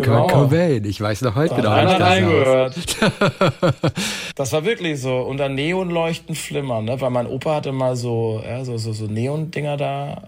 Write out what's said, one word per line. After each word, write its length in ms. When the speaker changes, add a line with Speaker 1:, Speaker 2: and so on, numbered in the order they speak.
Speaker 1:
Genau. 200
Speaker 2:
Kurt 100
Cobain. 540
Ich 160
weiß 180
noch 160
heute 200
Speaker 1:
Da 20
Speaker 2:
genau, 140
Speaker 1:
hat 120
Speaker 2:
wie 80
ich 100
Speaker 1:
einer 440
Speaker 2:
da 240
saß. 320
Speaker 1:
reingehört. 960
Speaker 2:
<laughs> 400
Speaker 1:
Das 180
war 100
wirklich 380
so. 160
Unter 320
Neonleuchten 840
flimmern, 520
ne? 160
Weil 80
mein 180
Opa 280
hatte 180
mal 240
so, 500
ja, 160
so, 140
so, 160
so 140
Neondinger 680
da, 520